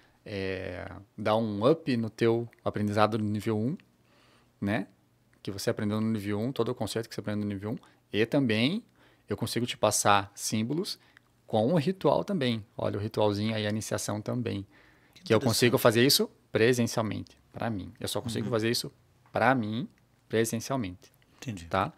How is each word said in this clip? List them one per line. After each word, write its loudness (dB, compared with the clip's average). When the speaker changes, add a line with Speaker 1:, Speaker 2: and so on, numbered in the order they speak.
Speaker 1:
é, -8
dar 2
um 0
up 2
no -2
teu 0
aprendizado 2
no -2
nível -2
um, -2
né? -2
Que -8
você -4
aprendeu -2
no -2
nível -4
um, -4
todo -2
o -2
conceito -6
que -18
você -8
aprendeu -4
no -4
nível -6
um. -8
E 2
também 2
eu -4
consigo -2
te -6
passar 2
símbolos -4
com 2
o 4
ritual 2
também. -2
Olha -2
o -4
ritualzinho 0
aí, -2
a -2
iniciação -4
também. -4
Speaker 2:
Que -20
Speaker 1:
Que 4
eu 6
consigo 4
Speaker 2:
interessante. 2
Speaker 1:
fazer 6
isso 2
presencialmente, 0
pra -6
mim. -8
Eu -8
só -4
consigo -4
Speaker 2:
Uhum. -6
Speaker 1:
fazer 2
isso -4
pra 4
mim, -4
presencialmente. -2
Speaker 2:
Entendi. -10
Speaker 1:
Tá? 0